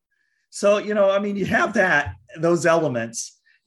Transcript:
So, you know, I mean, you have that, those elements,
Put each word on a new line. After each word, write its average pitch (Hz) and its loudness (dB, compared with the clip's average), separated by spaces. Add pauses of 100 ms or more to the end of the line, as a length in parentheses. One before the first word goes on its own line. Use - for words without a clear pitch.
(500)
So, 202 0
you 208 -6
know, 196 4
I 196 2
mean, 202 -4
you 185 -4
have 220 0
that, 165 2 (240)
those 165 0
elements, 135 -2 (280)